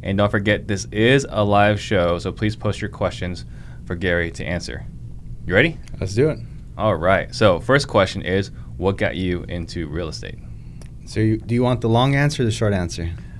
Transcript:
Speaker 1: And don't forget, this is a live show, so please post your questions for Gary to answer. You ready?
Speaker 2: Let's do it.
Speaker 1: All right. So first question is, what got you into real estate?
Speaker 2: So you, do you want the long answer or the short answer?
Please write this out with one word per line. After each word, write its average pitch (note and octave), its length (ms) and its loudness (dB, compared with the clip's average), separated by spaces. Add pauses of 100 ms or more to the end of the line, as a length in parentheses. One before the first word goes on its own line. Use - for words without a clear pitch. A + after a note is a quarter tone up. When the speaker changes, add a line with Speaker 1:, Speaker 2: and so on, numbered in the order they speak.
Speaker 1:
And F#2+ 140 0
don't G2+ 120 4
forget, G#2 380 2
this G2 240 -2
is B2 380 6
a G#2 140 0
live G2+ 360 6
show, F2 400 2
so F2 140 -4
please A2 200 -2
post - 280 -4
your G#2 80 -4
questions F2+ 560 -4 (400)
for F#2 100 -4
Gary F2 360 0
to - 140 -8
answer. E2 400 -6 (640)
You E2+ 60 0
ready? C#3+ 240 4 (240)
Speaker 2:
Let's F#2+ 120 -4
do C3+ 160 4
it. C#3 100 -4 (380)
Speaker 1:
All G2+ 180 2
right. E2+ 380 2
So F#2 280 4
first C#3+ 260 2
question F#2+ 360 2
is, F#2+ 280 0 (240)
what G2 220 0
got E2 180 -2
you F2 280 -2
into E2+ 440 -6
real D#2+ 220 -4
estate? - 280 -10 (680)
Speaker 2:
So - 160 -4
you, A2 160 2
do A2+ 180 -4
you A#2+ 80 2
want B2 160 2
the A#2 100 -2
long B2+ 260 4
answer C#3+ 280 2
or - 20 2
the G#2+ 60 2
short G#2+ 220 2
answer? E2+ 360 -2 (300)